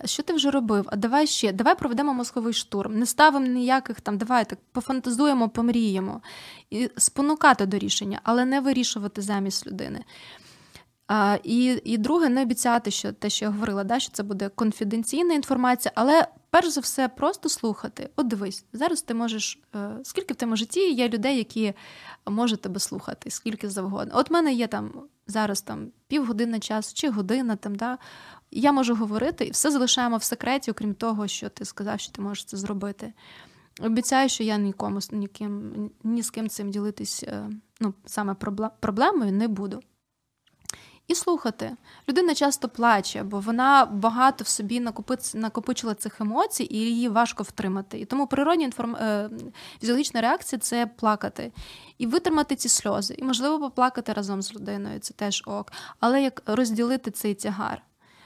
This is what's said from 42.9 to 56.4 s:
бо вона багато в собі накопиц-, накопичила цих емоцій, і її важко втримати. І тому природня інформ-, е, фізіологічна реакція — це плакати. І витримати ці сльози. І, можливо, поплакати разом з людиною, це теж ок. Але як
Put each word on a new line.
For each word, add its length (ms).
бо 180
вона 440
багато 600
в 20
собі 340
накопиц-, 560
накопичила 580
цих 260
емоцій, 500
і 80
її 300
важко 340
втримати. 580
І 40
тому 220
природня 380
інформ-, 320
е, 340
фізіологічна 400
реакція — 420
це 240
плакати. 640
І 80
витримати 500
ці 120
сльози. 500
І, 60
можливо, 360
поплакати 520
разом 300
з 120
людиною, 460
це 140
теж 320
ок. 260
Але 220
як 240